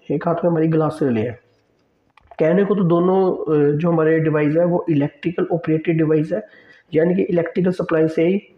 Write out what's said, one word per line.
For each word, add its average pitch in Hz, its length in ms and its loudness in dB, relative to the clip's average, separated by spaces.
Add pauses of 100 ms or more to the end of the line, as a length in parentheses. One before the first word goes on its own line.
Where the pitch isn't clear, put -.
(100)
एक 151 180 -4
हाथ 170 60 0
में 175 160 -2
हमारी 160 180 0
glass 156 340 0
relay 120 180 0
है। 107 200 -6 (960)
कहने 175 260 2
को 202 100 0
तो 196 100 0
दोनों, 175 340 2 (180)
अ, 147 400 0
जो 170 140 0
हमारे 160 280 2
device 151 380 0
है 170 80 2
वो 175 260 -2
electrical 151 640 -2
operated 160 460 -2
device 156 340 0
है, 165 100 -4 (520)
यानी 170 200 2
कि 190 80 0
इलेक्ट्रिकल 170 480 0
supply 165 380 0
से 160 180 0
ही 196 140 0 (160)